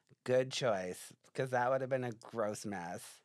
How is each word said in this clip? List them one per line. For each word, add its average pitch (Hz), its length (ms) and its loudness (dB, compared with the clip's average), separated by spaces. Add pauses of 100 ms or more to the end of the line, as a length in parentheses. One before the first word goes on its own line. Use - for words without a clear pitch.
(240)
Good 131 280 4
choice, 95 600 0 (220)
'cause 131 180 -2
that 123 180 4
would 135 120 4
have 131 80 -4
been 131 140 2
a 123 100 -2
gross 107 520 -2
mess. 92 380 -6 (220)